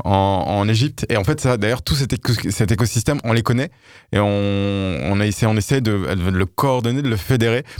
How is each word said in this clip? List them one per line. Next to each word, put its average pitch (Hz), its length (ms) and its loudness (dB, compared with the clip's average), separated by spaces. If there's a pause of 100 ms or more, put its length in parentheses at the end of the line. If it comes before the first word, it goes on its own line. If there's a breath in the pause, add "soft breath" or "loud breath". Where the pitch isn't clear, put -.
en, - 80 -4
en 98 580 2
Égypte. 110 420 0
Et 117 60 0
en 101 60 0
fait, 151 180 0
ça, 127 160 2
d'ailleurs, 107 260 0
tout - 120 -4
cet 135 180 -2
éco-, 123 380 -2
cet 104 220 0
écosystème, 120 500 0
on 117 100 0
les 113 100 2
connaît 123 280 0 (400 loud breath)
et - 80 0
on, 104 80 4
on 98 960 0
a 104 60 2
essayé, 107 200 0
on 110 100 2
essaie 135 240 0
de, 101 360 0
de 90 140 0
le 92 160 2
coordonner, 127 540 0
de 143 80 -2
le 110 80 0
fédérer, 117 480 2 (160 loud breath)